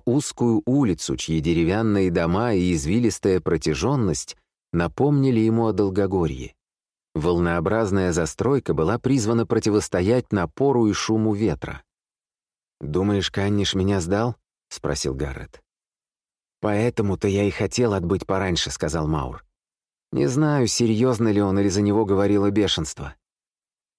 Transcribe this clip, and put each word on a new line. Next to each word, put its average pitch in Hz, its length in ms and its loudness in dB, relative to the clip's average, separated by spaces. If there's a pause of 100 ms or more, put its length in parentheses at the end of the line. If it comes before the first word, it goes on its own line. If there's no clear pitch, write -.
узкую 120 640 0
улицу, 127 500 0
чьи 80 240 -2
деревянные 92 720 2
дома 90 420 0
и 90 220 2
извилистая 92 640 0
протяжённость 85 960 -2 (360)
напомнили 131 680 0
ему 113 260 2
о 110 60 2
Долгогорье. 92 840 -2 (600)
Волнообразная 87 960 0
застройка 87 600 -2
была 82 260 0
призвана 117 480 0
противостоять 107 880 0
напору 117 540 2
и 104 60 2
шуму 110 420 0
ветра. 90 480 -4 (960)
«Думаешь, 92 500 -2
Канниш 101 440 -2
меня 95 260 0
сдал?» — 101 360 -2 (320)
спросил 71 460 -6
Гаррет. 67 460 -10 (1000)
«Поэтому-то 104 640 0
я 101 180 2
и 101 60 0
хотел 107 440 0
отбыть 90 320 -2
пораньше», — 95 440 -2
сказал 78 380 -4
Маур. 71 360 -4 (680)
«Не 135 140 0
знаю, 139 420 2
серьёзно 113 600 2
ли 104 120 2
он 98 180 2
или 101 100 2
за 101 140 0
него 104 220 2
говорило 101 460 2
бешенство». 82 680 -2 (800)